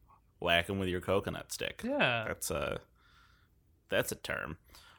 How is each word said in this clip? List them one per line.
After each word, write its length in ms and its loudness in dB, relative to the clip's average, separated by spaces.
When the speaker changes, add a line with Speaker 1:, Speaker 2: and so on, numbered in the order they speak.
Speaker 1:
Whack 300 4
'em 100 0
with 100 0
your 120 0
coconut 500 0
stick. 320 -6
Speaker 2:
Yeah. 440 0
Speaker 1:
That's 240 -6
a, 280 -2
that's 220 2
a 40 -4
term. 420 -6